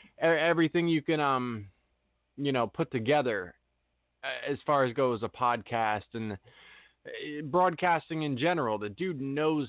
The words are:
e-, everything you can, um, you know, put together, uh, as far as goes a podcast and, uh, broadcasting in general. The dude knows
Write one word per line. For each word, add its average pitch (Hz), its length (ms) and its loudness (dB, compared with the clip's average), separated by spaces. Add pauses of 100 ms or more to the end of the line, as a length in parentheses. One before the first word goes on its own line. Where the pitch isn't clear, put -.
(220)
e-, 160 40 2
everything 165 640 2
you 160 140 2
can, 156 180 0
um, 123 460 0 (680)
you 139 160 -2
know, 120 140 2
put - 240 -4
together, 117 640 0 (720)
uh, 131 260 -6
as 139 140 -2
far 143 200 4
as 120 100 -2
goes 123 280 0
a 113 60 -4
podcast 113 760 0 (100)
and, 110 180 -6
uh, 95 40 -8 (1080)
broadcasting 170 760 2
in 143 160 -2
general. 135 400 0
The 104 100 -6
dude 156 320 -6
knows 147 480 0